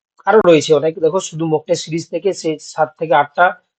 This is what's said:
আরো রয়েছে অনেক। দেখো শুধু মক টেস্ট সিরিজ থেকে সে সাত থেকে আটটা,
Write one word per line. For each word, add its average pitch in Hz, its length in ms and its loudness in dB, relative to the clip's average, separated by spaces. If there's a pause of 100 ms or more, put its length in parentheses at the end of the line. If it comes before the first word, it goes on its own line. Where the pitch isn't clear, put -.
(260)
আরো 208 140 4
রয়েছে 160 340 4
অনেক। 156 260 0
দেখো 160 200 0
শুধু 165 260 -8
মক 156 220 -2
টেস্ট 170 180 -4
সিরিজ 165 240 -8
থেকে 175 240 -4
সে 156 260 -6
সাত - 400 -6
থেকে 165 140 -2
আটটা, 156 420 2 (240)